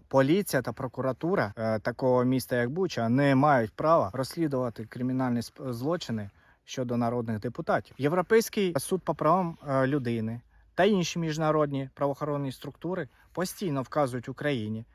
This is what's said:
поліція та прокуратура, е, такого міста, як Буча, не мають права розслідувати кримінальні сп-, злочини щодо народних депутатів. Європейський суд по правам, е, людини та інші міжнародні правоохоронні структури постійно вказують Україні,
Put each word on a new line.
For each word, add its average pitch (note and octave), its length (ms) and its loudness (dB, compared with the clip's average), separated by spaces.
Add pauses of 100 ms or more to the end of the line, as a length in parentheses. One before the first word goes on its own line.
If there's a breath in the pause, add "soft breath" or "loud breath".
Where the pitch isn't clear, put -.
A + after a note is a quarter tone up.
поліція C3+ 540 4
та A#2 120 -6
прокуратура, C3 840 -2
е, A2 220 0
такого B2+ 440 2
міста, B2+ 320 0
як A#2+ 140 0
Буча, D3 400 -2
не C#3 260 4
мають C3 380 4
права D#3 400 2
розслідувати B2+ 720 -4
кримінальні B2 540 -2
сп-, B2+ 340 -8
злочини A#2+ 560 -4 (360 soft breath)
щодо B2 320 -4
народних A#2 420 -2
депутатів. - 580 -4
Європейський F3+ 840 2
суд F#3 220 -2
по D#3 140 -4
правам, E3 420 2 (100)
е, C3+ 200 2
людини A#2+ 540 -2 (340)
та E3+ 80 4
інші F#3 360 2
міжнародні D3+ 720 0
правоохоронні C#3+ 580 -2
структури E3 560 -8 (260 soft breath)
постійно E3 480 -4
вказують B2+ 480 -2
Україні, A2+ 640 -4